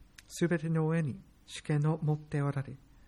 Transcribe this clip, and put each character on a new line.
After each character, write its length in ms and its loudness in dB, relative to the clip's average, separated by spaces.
す 220 0
べ 100 2
て 100 -4
の 200 2
上 120 2
に 160 -2
主 160 -14
権 260 2
を 140 2
持 120 2
っ 40 0
て 240 -2
お 80 0
ら 120 -2
れ、 100 -12